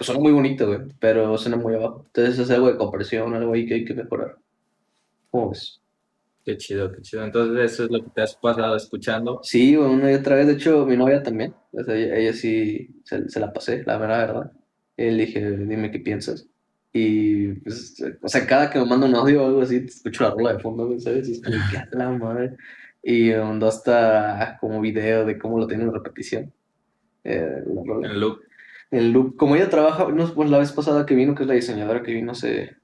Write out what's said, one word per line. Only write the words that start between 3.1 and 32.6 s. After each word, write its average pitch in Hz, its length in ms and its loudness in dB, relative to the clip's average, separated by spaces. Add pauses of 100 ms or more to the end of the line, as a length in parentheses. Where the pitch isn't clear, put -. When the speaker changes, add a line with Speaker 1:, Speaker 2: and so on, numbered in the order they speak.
Speaker 1:
algo 113 180 -2
ahí 117 120 0
que 117 100 -4
hay 117 100 -4
que - 80 -6
mejorar. - 440 -8 (960)
¿Cómo 113 180 -2
ves? - 300 -14 (640)
Speaker 2:
Qué 107 140 -8
chido, 98 340 -6
qué - 100 -18
chido. 110 240 -10
Entonces 117 480 0
eso 117 120 -4
es 113 60 -6
lo 113 120 -2
que - 60 -20
te - 120 -4
has 110 140 -2
pasado 113 400 0
escuchando. 113 680 -6
Speaker 1:
Sí, 127 320 6
güey, 147 140 6
una 135 220 4
y 139 40 6
otra 139 220 2
vez. 143 100 6
De 147 60 6
hecho, 147 320 4
mi 127 100 2
novia 135 260 4
también. 113 320 -4 (200)
O 117 100 -8
sea, 113 120 -4
ella, 110 200 -2
ella 113 180 2
sí 110 680 -4
se, - 260 -6
se - 100 -6
la 104 120 -4
pasé, 143 340 -6
la 110 140 -2
mera 110 200 -2
verdad. 117 320 -4 (440)
Y 117 160 0
le 110 140 2
dije, 104 320 -4
"Dime 107 340 -4
qué - 80 -6
piensas". 107 480 -6 (460)
Y, 107 640 2
pues, - 460 -14 (220)
o - 60 -8
sea, - 180 0
cada 139 240 4
que 143 80 0
me 123 60 2
manda 123 220 4
un 127 80 4
audio 139 280 4
o 131 40 2
algo 135 140 4
así, 123 200 0
te 120 60 -8
escucho - 360 -6
la 107 80 4
rola 110 220 0
de 101 60 -4
fondo, 117 280 -6
güey, 120 140 -4
¿sabes? 123 260 -2
Y 120 60 -4
es 117 100 -10
como 113 140 -2 (120)
que, 95 80 -4
"A - 140 -10
la 127 200 -4
madre". 123 440 -4 (480)
Y 117 260 4
me 110 140 2
mandó 107 240 -2
hasta 110 960 2
como 110 200 -4
video 110 440 0
de 107 120 -2
cómo 113 220 -4
lo 110 80 0
tiene 110 160 -4
en 113 100 -2
repetición. 117 580 -8 (760)
Eh, 80 420 -4
la 92 180 -6
rola. 110 220 -6
Speaker 2:
En 104 140 -6
loop. 110 180 -2 (500)
Speaker 1:
En 117 220 2
loop. 131 240 2
Como 143 220 4
ella 185 120 2
trabaja, 160 380 4
no, 165 260 0
pues, 151 160 2
la 143 100 6
vez 143 120 2
pasada 147 340 0
que 143 80 0
vino, 135 220 4
que 143 80 -4
es 135 60 0
la 131 60 4
diseñadora 117 480 -2
que 117 100 -6
vino 117 180 -4
hace 113 520 -6